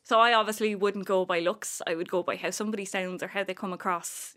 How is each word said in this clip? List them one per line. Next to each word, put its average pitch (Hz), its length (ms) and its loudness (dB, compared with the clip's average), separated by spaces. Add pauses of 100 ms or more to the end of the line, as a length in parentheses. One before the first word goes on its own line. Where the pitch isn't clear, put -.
So 226 160 4
I 233 140 8
obviously 214 420 2
wouldn't 202 300 0
go 185 200 4
by 180 140 2
looks. 175 480 -2
I 170 80 0
would 170 160 -4
go 180 120 2
by 120 120 -2
how 180 160 -4
somebody 208 340 -4
sounds 185 380 -4
or 185 60 -6
how 202 140 -4
they 185 100 -4
come 185 200 -6
across, - 640 -6